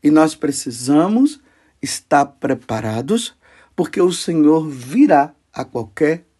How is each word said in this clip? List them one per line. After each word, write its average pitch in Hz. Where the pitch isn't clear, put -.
E 147
nós 156
precisamos 151
estar 139
preparados, 120
porque -
o 180
Senhor 160
virá 143
a -
qualquer 147